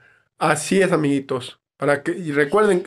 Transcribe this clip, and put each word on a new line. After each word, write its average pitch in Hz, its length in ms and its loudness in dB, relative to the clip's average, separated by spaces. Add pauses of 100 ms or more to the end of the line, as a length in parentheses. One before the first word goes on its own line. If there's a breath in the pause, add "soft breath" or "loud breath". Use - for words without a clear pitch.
(380 soft breath)
Así 156 440 0
es, 175 100 2
amiguitos. 139 680 -2 (180)
Para 143 260 -2
que, 170 80 -4
y 170 200 -6
recuerden, 180 560 2